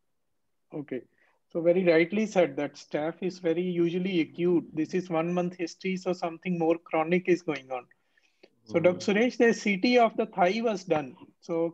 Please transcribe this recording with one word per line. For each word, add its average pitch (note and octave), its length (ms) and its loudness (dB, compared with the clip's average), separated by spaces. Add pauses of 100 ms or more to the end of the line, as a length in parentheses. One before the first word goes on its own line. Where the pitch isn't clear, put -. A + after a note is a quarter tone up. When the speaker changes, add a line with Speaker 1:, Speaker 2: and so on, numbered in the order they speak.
(720)
Speaker 1:
Okay. C#3 300 -10 (500)
So E3+ 80 -2
very F3 240 4
rightly E3+ 400 2
said E3 320 0
that C#3+ 180 -6
staph D#3+ 460 -6
is F3+ 180 -6
very E3 220 -2
usually F3+ 580 -2
acute. E3+ 540 0
This D#3 200 -4
is F3+ 160 -4
one E3+ 240 -2
month F3+ 220 -2
history, F#3 400 -6
so F#3 160 -4
something F3 480 -6
more E3 180 2
chronic E3+ 520 -2
is E3+ 120 2
going C3+ 300 -8
on. B2 140 -8 (800)
So - 80 -10
Speaker 2:
Mm-hmm. E3 100 2
Speaker 1:
Doctor F3+ 300 2
Suresh, A#3 240 2
the A#3 160 6
C G#3 240 0
T B3 200 2
of A3+ 200 4
the A3+ 80 0
thigh G3 360 0
was G#3+ 220 -4
done. D3+ 320 -2 (240)
So E3 340 -2